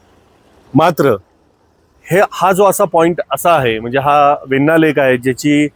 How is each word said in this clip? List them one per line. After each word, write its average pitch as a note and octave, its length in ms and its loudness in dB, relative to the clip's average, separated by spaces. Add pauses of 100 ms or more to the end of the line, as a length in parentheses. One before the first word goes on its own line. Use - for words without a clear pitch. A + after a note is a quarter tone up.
(760)
मात्र D3 400 2 (960)
हे, F3+ 80 2 (120)
हा F#3 200 -2
जो G3 140 2
असा G3 200 0
पॉइंट E3 360 0 (100)
असा E3 240 0
आहे, A#2 240 -2
म्हणजे A#2+ 200 -6
हा C#3+ 360 2 (120)
वेण्णा D3 300 0
लेक D#3 220 2
आहे, C3 180 2
ज्याची D3 580 -2